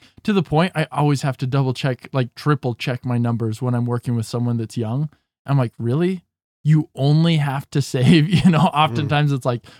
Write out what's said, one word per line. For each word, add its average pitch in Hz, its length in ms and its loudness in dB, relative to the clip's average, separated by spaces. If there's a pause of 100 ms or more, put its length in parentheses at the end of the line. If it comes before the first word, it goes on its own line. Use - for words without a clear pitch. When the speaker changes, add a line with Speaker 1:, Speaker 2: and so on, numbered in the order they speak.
(240)
Speaker 1:
to 214 100 0
the 190 100 2
point 165 320 0
I 156 160 -2
always 143 300 0
have 135 160 -4
to 135 100 -4
double 131 260 0
check, - 380 -6
like, 131 240 -2
triple 131 400 -2
check 123 300 -6
my 123 120 -2
numbers 117 440 -2
when 123 140 -2
I'm 120 100 -2
working 120 300 -4
with 113 100 -2
someone 120 320 -2
that's 113 200 -6
young. 120 320 -4 (360)
I'm 139 120 0
like, 123 200 -2
"Really? 170 460 -2 (400)
You 156 320 2
only 156 420 2
have 143 340 -4
to 143 100 0
<laughs> - 120 -6
save," 147 360 4
you 180 220 4
know, - 80 4
Speaker 2:
Mm. - 140 2
Speaker 1:
oftentimes 147 580 0
it's, 135 140 -4
like, 123 200 -2 (140)